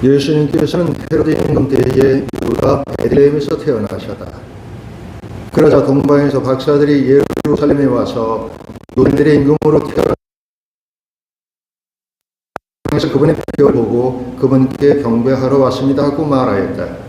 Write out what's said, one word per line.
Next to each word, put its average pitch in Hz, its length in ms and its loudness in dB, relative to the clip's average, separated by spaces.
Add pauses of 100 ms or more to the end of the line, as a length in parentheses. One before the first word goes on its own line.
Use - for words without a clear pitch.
예수님께서는 147 880 2 (180)
헤로데 156 220 0
임금 139 360 0
때에 131 560 2 (200)
유다 - 380 0 (140)
베들레헴에서 143 600 2
태어나셨다. 101 760 -6 (1200)
그러자 139 320 4
동방에서 139 560 2
박사들이 143 800 2 (240)
예루살렘에 143 400 2
와서 113 640 -2 (480)
유대인들의 143 380 4
임금으로 147 520 2
태어나-, - 260 -2 (2750)
그래서 147 220 -2
그분의 151 240 2 (220)
별을 139 160 4
보고 120 680 -2
그분께 135 600 2
경배하러 127 580 0
왔습니다 135 440 0
하고 143 220 -2
말하였다. 101 600 -2 (240)